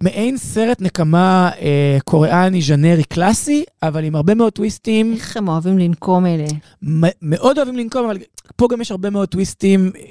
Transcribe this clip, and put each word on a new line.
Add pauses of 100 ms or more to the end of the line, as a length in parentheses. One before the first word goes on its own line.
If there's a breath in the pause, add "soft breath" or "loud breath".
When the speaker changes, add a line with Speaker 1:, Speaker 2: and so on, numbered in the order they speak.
Speaker 1:
מעין
סרט
נקמה, (100)
אה,
קוריאני,
ז'נרי
קלאסי, (180)
אבל
עם
הרבה
מאוד
טוויסטים.
Speaker 2:
איך
הם
אוהבים
לנקום
אלה. (380 soft breath)
Speaker 1:
מ-, (180)
מאוד
אוהבים
לנקום,
אבל (380)
פה
גם
יש
הרבה
מאוד
טוויסטים. (200)